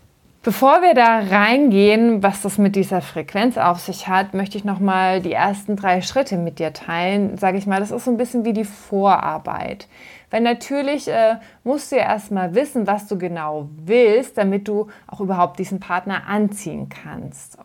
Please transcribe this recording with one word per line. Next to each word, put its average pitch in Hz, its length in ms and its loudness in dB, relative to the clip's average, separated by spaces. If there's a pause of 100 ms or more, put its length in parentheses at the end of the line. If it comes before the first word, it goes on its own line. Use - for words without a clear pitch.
(440)
Bevor 269 380 4
wir 359 120 6
da 226 260 6
reingehen, 214 1000 4
was 196 200 0
das 196 160 -4
mit 202 180 2
dieser 190 260 0
Frequenz 202 560 -2
auf 175 220 2
sich - 300 -10
hat, 196 240 0
möchte 196 240 -4
ich 202 80 -8
nochmal 190 560 0
die 180 100 -6
ersten 196 460 -2
drei 185 240 0
Schritte 262 340 -2
mit 170 240 -6
dir 156 140 -4
teilen. 185 640 -2
Sag 190 180 0
ich 196 100 -4
mal, 190 140 0
das 208 120 -6
ist 240 120 -6
so 254 80 -2
ein 226 60 0
bisschen 240 260 -4
wie 226 80 -2
die 214 140 -2
Vorarbeit. - 1200 -2 (440)
Weil 226 100 0
natürlich, 269 640 -2
äh, 226 300 2 (260)
musst 285 300 -4
du - 20 -2
ja 233 80 4
erstmal 196 520 -2
wissen, 247 320 0
was 208 200 -2
du 202 100 -4
genau 151 520 -6 (160)
willst, 233 520 4
damit 202 300 0
du 208 220 -4 (180)
auch - 140 -14
überhaupt 180 380 -2
diesen 190 200 -6
Partner 185 480 -6
anziehen 196 600 -4
kannst. - 760 -16